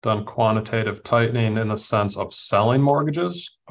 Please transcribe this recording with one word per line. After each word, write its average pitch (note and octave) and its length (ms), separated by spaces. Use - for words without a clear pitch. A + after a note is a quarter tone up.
done G#2+ 220
quantitative A2 800
tightening A2+ 540
in A2 120
the G#2+ 60
sense G#2 420
of - 180
selling A2+ 460
mortgages. D3+ 760